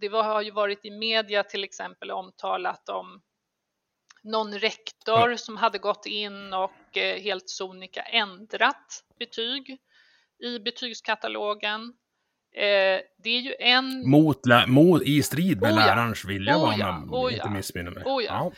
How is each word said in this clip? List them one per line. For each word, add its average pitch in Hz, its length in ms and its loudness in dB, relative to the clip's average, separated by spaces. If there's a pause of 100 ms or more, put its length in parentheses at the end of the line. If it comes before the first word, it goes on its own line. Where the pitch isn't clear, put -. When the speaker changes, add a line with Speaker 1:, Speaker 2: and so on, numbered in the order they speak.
Speaker 1:
Det 202 80 -4
var, 220 140 0
har 214 180 0
ju 208 100 -8
varit 202 340 -2
i 208 60 -14
media 214 520 -2
till 202 200 -6
exempel 190 480 -12
omtalat 185 800 -6
om 185 320 -10 (1000)
någon 214 360 -4
rektor 226 720 0
Speaker 2:
Ja. 233 60 -6
Speaker 1:
som 220 200 -14
hade 214 200 0
gått 202 280 -4
in 202 480 -8
och, 190 440 -4
eh, 190 240 -2
helt 190 280 -6
sonika 185 520 -10
ändrat 214 1000 -2 (160)
betyg 254 580 -8 (640)
i 240 160 -8
betygskatalogen. 214 1300 -6 (640)
Eh, 196 460 2 (220)
det 220 60 -6
är 240 100 0
ju 254 200 -8
en 262 500 2
Speaker 2:
Mot 147 360 6
lä-, 120 220 8
mot, 147 340 8
i 139 220 2
strid 147 380 0
med 110 120 4
Speaker 1:
Oh 107 60 4
ja. 110 60 6
Speaker 2:
lärarens 110 400 2
vilja, 98 320 0
Speaker 1:
Oh 156 60 2
Speaker 2:
om 110 160 2
Speaker 1:
ja. 101 80 0
Speaker 2:
jag 85 260 -6
Speaker 1:
Oh 254 200 -2
Speaker 2:
inte - 120 -8
Speaker 1:
ja. - 60 -6
Speaker 2:
missminner 87 400 -8
mig. - 140 -12
Speaker 1:
Oh 262 180 -2
ja. 78 100 -6
Speaker 2:
Ja, 127 240 -4